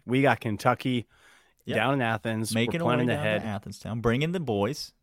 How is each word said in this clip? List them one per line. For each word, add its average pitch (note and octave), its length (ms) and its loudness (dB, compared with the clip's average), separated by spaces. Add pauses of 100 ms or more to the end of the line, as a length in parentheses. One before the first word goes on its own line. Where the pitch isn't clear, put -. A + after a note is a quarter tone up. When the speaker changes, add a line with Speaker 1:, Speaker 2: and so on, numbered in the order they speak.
Speaker 1:
We B2+ 160 2
got B2 180 4
Kentucky A#2+ 640 0 (600)
Speaker 2:
Yep. A2 100 -4
Speaker 1:
down A#2+ 180 2
in C3+ 80 0
Athens. A2+ 520 -2
Speaker 2:
Making A#2 260 0
Speaker 1:
We're - 40 -2
Speaker 2:
a A#2 40 2
way A#2+ 60 4
Speaker 1:
planning B2 140 2
Speaker 2:
down G#2+ 100 0
Speaker 1:
ahead. G#2+ 240 0
Speaker 2:
to A2 40 -8
Athens G2 320 -8
town. A2 220 -6
Bringing B2+ 320 2
the F#3 80 -4
boys. A#2 520 -2 (100)